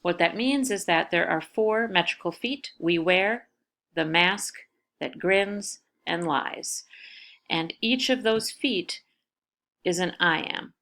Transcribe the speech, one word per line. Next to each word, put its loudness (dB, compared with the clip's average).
What 0
that 2
means 0
is -2
that 2
there 2
are 2
four 0
metrical 0
feet: -6
we 2
wear, 2
the 0
mask 0
that -8
grins, -2
and -4
lies. -4
And -2
each 0
of 2
those 0
feet -4
is 0
an -2
iamb. 0